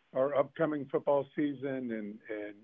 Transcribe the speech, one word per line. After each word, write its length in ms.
our 220
upcoming 540
football 440
season, 560
and, 280
and, 340